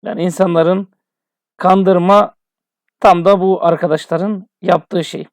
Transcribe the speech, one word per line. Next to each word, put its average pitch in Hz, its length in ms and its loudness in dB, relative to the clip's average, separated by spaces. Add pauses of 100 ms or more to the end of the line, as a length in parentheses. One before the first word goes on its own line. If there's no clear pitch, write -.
Yani 160 200 -8
insanların 180 640 -2 (680)
kandırma 190 800 2 (640)
tam 175 260 4
da 196 160 4
bu 190 240 0
arkadaşların 170 840 -4 (140)
yaptığı 196 420 -2
şey. 160 300 -12